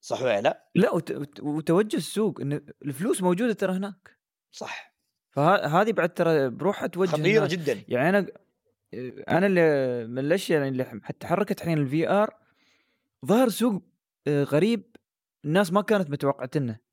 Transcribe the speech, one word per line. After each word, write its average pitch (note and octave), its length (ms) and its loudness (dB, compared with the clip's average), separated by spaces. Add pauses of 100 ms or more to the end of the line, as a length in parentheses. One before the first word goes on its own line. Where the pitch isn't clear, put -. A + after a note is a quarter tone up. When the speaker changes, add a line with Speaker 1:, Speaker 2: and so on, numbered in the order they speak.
Speaker 1:
صح A2+ 200 -6
ولا G#2 200 2
لا؟ - 340 -2
Speaker 2:
لا، F#3+ 160 4
وت-، - 200 -4
وت-، - 280 -8
وتوجه E3+ 580 0
السوق G3 440 -4
إن D3 240 -6 (200)
الفلوس D#3+ 360 -4
موجودة F#3 320 0
ترى F#3 200 -2
هناك. F#3+ 440 -10 (340)
Speaker 1:
صح. - 440 -14 (360)
Speaker 2:
فه-، E3 340 2
هذه F#3+ 260 2
بعد F3 220 0
ترى D#3+ 360 2
بروحها D3+ 380 -4
توجه F3+ 220 -2
Speaker 1:
خطيرة E3 280 2
Speaker 2:
الناس. G3+ 140 2
Speaker 1:
جدًا. C#3 360 -4
Speaker 2:
يعني، B2+ 220 0
أنا، G3 180 2 (1040)
أنا F#3 180 4
اللي C#3 600 2
من B2 120 -6
الأشياء، D#3+ 400 0
يعني، C#3 120 -2
اللي B2+ 320 -4
حتى - 240 -12
حركت G3 340 -2
الحين E3 160 0
الفي D3 320 0
آر، G3+ 280 2 (880)
ظهر A3+ 240 4
سوق، G#3 340 0 (440)
آه، C#3+ 160 2
غريب G3 500 0 (540)
الناس E3+ 280 2
ما G#3 80 4
كانت G3+ 280 0
متوقعتنا. C3 680 -2 (140)